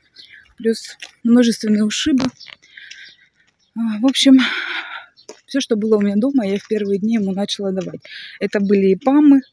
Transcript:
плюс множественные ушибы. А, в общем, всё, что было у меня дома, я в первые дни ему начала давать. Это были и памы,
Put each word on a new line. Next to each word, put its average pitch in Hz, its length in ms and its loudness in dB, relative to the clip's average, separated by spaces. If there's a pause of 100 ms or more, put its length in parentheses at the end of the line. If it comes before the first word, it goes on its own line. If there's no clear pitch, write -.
(580)
плюс - 400 -6 (260)
множественные 220 600 2
ушибы. 247 420 -2 (1500)
А, 220 240 -4
в 240 60 0
общем, 262 320 6 (1120)
всё, 277 120 -4
что 247 160 -4
было 214 220 0
у 202 40 2
меня 202 140 0
дома, 247 320 0
я 196 100 -2
в - 100 -10
первые 202 320 -2
дни 220 160 -2
ему 196 160 -2
начала 196 400 -6
давать. 175 300 -8 (380)
Это 202 200 -2
были 196 320 2
и 190 40 2
памы, 277 460 4 (120)